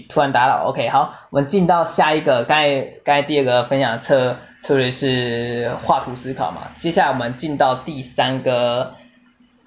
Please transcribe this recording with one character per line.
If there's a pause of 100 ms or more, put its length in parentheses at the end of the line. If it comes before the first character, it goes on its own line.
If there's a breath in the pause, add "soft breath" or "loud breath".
突
然
打
扰。
OK，
好， (160 loud breath)
我
们
进
到
下
一
个，
刚
才， (220)
刚
才
第
二
个
分
享
策-， (240 loud breath)
策
略
是
画
图
思
考
嘛，
接
下
来
我
们
进
到
第
三
个 (720 loud breath)